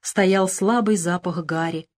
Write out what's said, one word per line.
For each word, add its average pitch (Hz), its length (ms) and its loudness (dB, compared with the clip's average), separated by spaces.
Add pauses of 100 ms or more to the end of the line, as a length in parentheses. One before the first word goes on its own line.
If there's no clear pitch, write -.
Стоял 190 480 2
слабый 214 480 2
запах 175 480 -4
гари. 160 420 -4 (100)